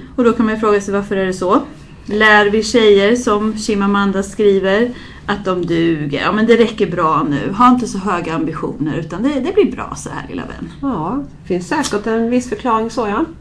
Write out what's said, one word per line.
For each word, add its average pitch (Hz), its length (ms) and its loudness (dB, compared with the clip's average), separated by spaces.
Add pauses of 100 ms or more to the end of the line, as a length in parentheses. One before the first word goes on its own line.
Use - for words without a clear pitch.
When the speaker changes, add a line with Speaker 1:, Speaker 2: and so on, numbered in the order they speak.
(160)
Speaker 1:
Och 254 80 0
då 226 100 4
kan 233 120 0
man 220 100 0
ju 214 60 -6
fråga 208 200 2
sig, 202 120 -6
varför 202 240 -2
är 190 80 0
det 185 80 -2
så? 185 280 2 (440)
Lär 208 440 4
vi 214 140 0
tjejer, 214 520 4
som 214 420 0
Chimamanda 202 680 0
skriver, 202 680 2 (340)
att 202 200 -4
de 180 200 -2
duger? 165 560 0
Ja, 165 100 -2
men 214 140 2
det 226 120 6
räcker 220 340 2
bra 160 380 0
nu. 143 240 -2
Ha 247 160 6
inte 247 180 4
så 196 100 -6
höga 175 360 -4
ambitioner, 156 680 -4
utan 175 240 -8
det, 277 60 2 (100)
det 294 140 -4
blir 403 180 2
bra - 260 -8
så - 120 -10
här, - 200 -10
lilla 87 120 -8
vän. - 280 -12 (120)
Speaker 2:
Ja, 247 420 -4 (180)
det - 60 -20
finns 180 200 -2
säkert 262 400 -2
en 226 220 0
viss 247 200 0
förklaring 226 400 -2
så, 226 180 -4
ja. 220 180 -2 (160)